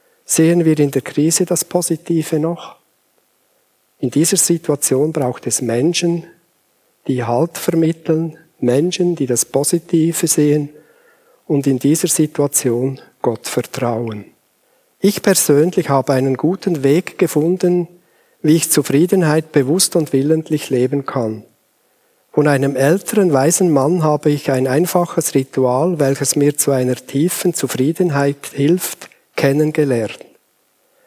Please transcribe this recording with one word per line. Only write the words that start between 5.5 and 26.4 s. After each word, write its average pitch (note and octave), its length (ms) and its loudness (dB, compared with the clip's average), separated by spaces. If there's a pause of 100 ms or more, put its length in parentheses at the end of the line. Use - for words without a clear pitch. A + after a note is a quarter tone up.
Menschen, E3 640 0 (840)
die B2+ 160 -2
Halt A#2+ 360 -2
vermitteln, E3 800 -2 (220)
Menschen, E3+ 560 0
die C#3+ 120 -4
das B2 180 -2
Positive E3 840 0
sehen D3 420 2 (760)
und C#3+ 220 0
in C3+ 100 2
dieser D3 300 2
Situation C3+ 920 0 (220)
Gott A#2 260 -2
vertrauen. A#2 800 -4 (760)
Ich G#3 220 0
persönlich E3 680 2
habe C#3 240 0
einen C3 240 0
guten E3+ 460 -2
Weg D3 360 0
gefunden, F3 680 0 (540)
wie D3+ 140 4
ich - 160 0
Zufriedenheit D#3+ 800 2
bewusst D3 440 2
und D#3 180 0
willentlich D3+ 580 0
leben C3 340 0
kann. A2 380 -4 (880)
Von D3+ 160 2
einem C#3 280 0
älteren, F3+ 560 2
weisen D#3+ 400 2
Mann D3+ 320 2
habe D3+ 260 2
ich C#3+ 220 -2
ein C3 160 0
einfaches E3 680 -2
Ritual, C3+ 640 0
welches C#3 360 -2
mir C#3+ 220 0